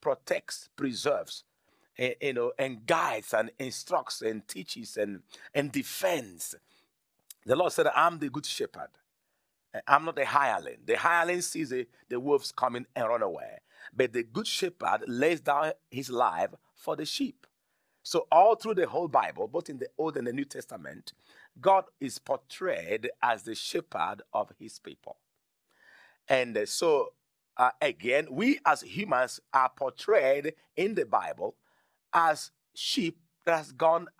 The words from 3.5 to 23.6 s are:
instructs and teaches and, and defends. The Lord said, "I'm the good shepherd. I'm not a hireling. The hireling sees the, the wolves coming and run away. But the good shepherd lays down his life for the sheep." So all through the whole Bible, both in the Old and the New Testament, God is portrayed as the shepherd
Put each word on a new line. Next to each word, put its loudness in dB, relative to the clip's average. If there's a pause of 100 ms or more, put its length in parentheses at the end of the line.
instructs -4
and -4
teaches -12
and, -4 (320)
and 0
defends. -4 (880)
The 4
Lord 2
said, 2
"I'm 4
the -2
good -8
shepherd. -8 (1000)
I'm 6
not -4
a 2
hireling. 0
The 2
hireling 2
sees -4
the, -4 (220)
the -4
wolves 0
coming -2 (100)
and 0
run 2
away. -6 (360)
But 2
the -2
good -6
shepherd -2
lays 2
down 0 (160)
his -8
life 2 (200)
for -6
the -6
sheep." -6 (560)
So 0
all 10
through -4
the 2
whole -2
Bible, 2
both -6
in -10
the -8
Old -2
and -4
the -4
New -4
Testament, -14 (480)
God 4 (160)
is -6
portrayed -4 (120)
as 0
the -8
shepherd -4 (100)